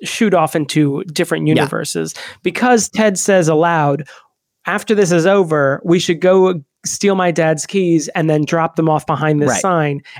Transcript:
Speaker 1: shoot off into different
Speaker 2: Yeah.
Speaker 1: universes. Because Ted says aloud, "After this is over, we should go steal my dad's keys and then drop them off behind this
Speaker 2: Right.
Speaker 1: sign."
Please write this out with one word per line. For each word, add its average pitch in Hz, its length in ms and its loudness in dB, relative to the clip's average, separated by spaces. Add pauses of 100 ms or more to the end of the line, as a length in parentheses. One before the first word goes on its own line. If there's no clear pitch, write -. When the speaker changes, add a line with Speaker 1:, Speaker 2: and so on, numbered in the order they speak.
Speaker 1:
shoot 208 320 -2
off 160 200 0
into 151 500 -2
different 160 420 -4
Speaker 2:
Yeah. 151 80 2
Speaker 1:
universes. 160 600 -4 (280)
Because 240 480 0
Ted 214 280 0
says 185 300 2
aloud, 156 580 0 (600)
"After 202 280 -2
this 202 180 2
is 170 140 2
over, 156 580 2
we 175 140 2
should 170 220 -2
go 185 420 2 (240)
steal 202 280 -2
my 180 160 0
dad's 160 340 0
keys 170 440 0
and 160 200 -2
then 151 160 2
drop 165 320 -2
them 160 140 2
off 151 160 0
behind 151 340 0
this 147 80 0
Speaker 2:
Right. 107 140 -2
Speaker 1:
sign." 151 400 -2 (180)